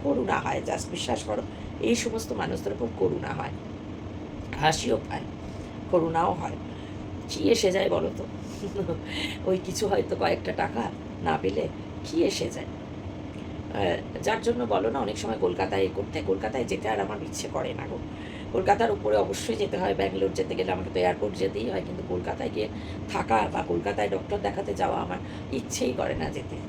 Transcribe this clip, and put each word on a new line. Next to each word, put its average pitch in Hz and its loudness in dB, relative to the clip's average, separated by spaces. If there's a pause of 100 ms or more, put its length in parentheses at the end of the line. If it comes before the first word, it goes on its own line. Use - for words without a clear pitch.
করুণা 190 2
হয়, 139 0
just - -2
বিশ্বাস - 0
করো, 107 0 (400)
এই 233 6
সমস্ত 226 -2
মানুষদের - -2
উপর 120 -2 (120)
করুণা 90 2
হয়, - -2 (1120)
হাসিও 151 4 (120)
পায়, - -4 (720)
করুণাও 170 4
হয়। - -4 (720)
কি - 2
এসে 202 6
যায় 190 4
বলো - 4
তো? 185 -6 (1200)
<laughs> - -
ওই 185 4
কিছু 196 0
হয়তো 190 2
কয়েকটা 170 2
টাকা 156 0 (400)
না 160 2
পেলে - 0 (360)
কি 165 2
এসে - 2
যায়? 139 -6
আহ, - -4
যার 220 2
জন্য 240 2
বলো 196 4
না, 139 0
অনেক 110 0
সময় 110 -2
কলকাতায় 95 2
এ 95 4
করতে, 98 -2
কলকাতায় 113 0
যেতে 107 0
আর 104 2
আমার 98 -2
ইচ্ছে - -6
করে 127 0
না - -6
গো। - -6 (560)
কলকাতার 123 6
উপরে 107 4
অবশ্যই 98 2
যেতে 101 0
হয়, 98 2
ব্যাঙ্গালোর 95 2
যেতে 92 0
গেলে 92 2
আমাকে 92 -2
তো 92 2
এয়ারপোর্ট 90 2
যেতেই 98 0
হয়, 92 0
কিন্তু - -6
কলকাতায় - -2
গিয়ে 107 0 (460)
থাকা - 4
বা - 0
কলকাতায় 196 0
ডক্টর 196 0
দেখাতে 202 -2
যাওয়া 175 2
আমার 180 -4 (340)
ইচ্ছেই 254 0
করে - 0
না - 0
যেতে 139 -6 (140)